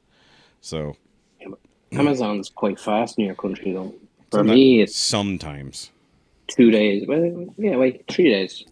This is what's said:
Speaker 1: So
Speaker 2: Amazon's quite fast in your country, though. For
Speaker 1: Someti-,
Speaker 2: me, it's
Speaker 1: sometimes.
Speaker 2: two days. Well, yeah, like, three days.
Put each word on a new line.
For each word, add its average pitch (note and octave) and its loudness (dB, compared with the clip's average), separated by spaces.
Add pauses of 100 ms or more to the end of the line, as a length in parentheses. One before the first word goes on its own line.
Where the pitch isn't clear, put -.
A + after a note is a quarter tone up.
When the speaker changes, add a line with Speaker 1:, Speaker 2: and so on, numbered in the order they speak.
(600)
Speaker 1:
So D2+ -8 (960)
Speaker 2:
Amazon's A#2+ -2
quite G2+ -4
fast A2 -4
in G#2+ 0
your F#2+ -6
country, F#2+ -8
though. F#2 -8 (380)
For G#2+ 2
Speaker 1:
Someti-, A2 4
Speaker 2:
me, C3 8
it's - -4
Speaker 1:
sometimes. D#2+ -6 (560)
Speaker 2:
two A#2+ 4
days. G#2+ 2
Well, E3+ -4
yeah, G3 -2
like, C3 -2
three E3+ 2
days. F#2+ -4